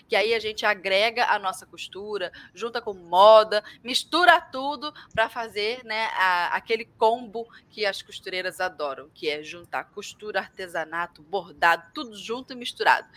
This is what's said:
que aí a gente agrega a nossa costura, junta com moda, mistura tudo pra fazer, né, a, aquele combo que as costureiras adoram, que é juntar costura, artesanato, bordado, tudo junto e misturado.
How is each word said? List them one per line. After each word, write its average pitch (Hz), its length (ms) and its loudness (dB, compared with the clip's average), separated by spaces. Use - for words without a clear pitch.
que 226 80 0
aí 214 180 2
a 226 60 0
gente 214 260 -6
agrega 208 600 0
a 208 140 0
nossa 190 260 -8
costura, 185 640 -10
junta 226 280 -8
com 214 120 -8
moda, 208 720 8
mistura 320 580 4
tudo 285 520 -8
pra 226 160 0
fazer, 226 560 -6
né, 220 220 -4
a, 180 480 0
aquele 226 300 -4
combo 226 500 -2
que 208 160 -6
as 196 160 -4
costureiras 185 580 -10
adoram, 143 540 -6
que - 160 -6
é 151 120 -4
juntar 156 440 -10
costura, 208 560 -10
artesanato, 170 800 -8
bordado, 170 720 0
tudo 233 240 -12
junto 233 340 -10
e 254 40 -14
misturado. 214 600 0